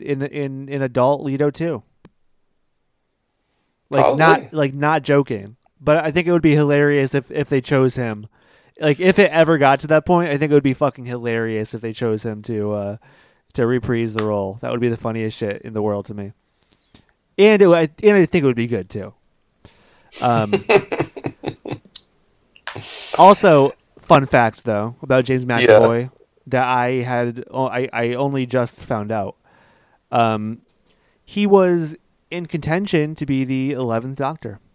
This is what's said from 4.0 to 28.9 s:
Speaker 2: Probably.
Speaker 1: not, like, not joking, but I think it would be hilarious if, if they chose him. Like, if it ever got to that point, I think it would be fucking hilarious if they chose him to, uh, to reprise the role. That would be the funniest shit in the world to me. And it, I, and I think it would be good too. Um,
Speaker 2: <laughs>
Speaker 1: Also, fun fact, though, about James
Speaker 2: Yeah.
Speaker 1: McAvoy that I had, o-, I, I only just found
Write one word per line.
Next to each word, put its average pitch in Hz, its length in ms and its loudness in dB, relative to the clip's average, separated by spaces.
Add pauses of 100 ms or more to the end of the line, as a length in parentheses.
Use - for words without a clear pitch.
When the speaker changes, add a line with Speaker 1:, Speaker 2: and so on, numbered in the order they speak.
Speaker 2:
Probably. 139 160 2
Speaker 1:
not, 160 340 2
like, 143 220 -2
not 147 280 -2
joking, 120 540 -2 (240)
but 151 180 2
I 160 120 -2
think 165 160 -2
it 175 60 2
would 170 100 2
be 151 140 4
hilarious 143 580 2
if, 139 160 -4
if 147 180 -4
they 135 120 0
chose 131 340 0
him. 110 320 -8 (540)
Like, 151 200 0
if 185 180 2
it 190 140 4
ever 160 260 4
got 135 220 4
to 156 80 -10
that 156 180 2
point, 175 240 2
I 143 60 -2
think 143 160 -2
it - 20 6
would 143 80 6
be 135 120 0
fucking 131 320 -4
hilarious 113 680 -6
if 113 60 -10
they 113 120 -8
chose 107 320 -4
him 107 180 -10
to, 104 300 -6
uh, 104 240 -6 (580)
to 120 120 0
reprise 117 480 -2
the 110 100 -4
role. 101 360 -4
That 123 100 -8
would 120 100 -4
be 120 80 0
the 117 80 -4
funniest 110 400 -6
shit 104 260 -6
in 113 120 -16
the 107 80 -4
world 101 240 -4
to 110 80 -14
me. 101 180 -12 (1040)
And 208 240 6
it, 190 60 8
I, 165 200 4 (160)
and 208 120 6
I 180 100 6
think 156 180 0
it - 20 4
would 127 100 2
be 117 120 -2
good 101 220 -6
too. 98 240 -12 (1040)
Um, 117 440 0 (380)
Speaker 2:
<laughs> - 360 -14 (1800)
Speaker 1:
Also, 170 540 6 (260)
fun 139 280 4
fact, 120 380 0
though, 110 380 -4
about 131 220 2
James 127 200 -2
Speaker 2:
Yeah. 123 160 -2
Speaker 1:
McAvoy 117 500 4 (360)
that 127 200 0
I 123 220 0 (140)
had, 120 480 -4
o-, 131 160 -4
I, 123 260 -4
I 117 220 -4
only 135 320 -2
just 120 400 -4
found 107 260 -6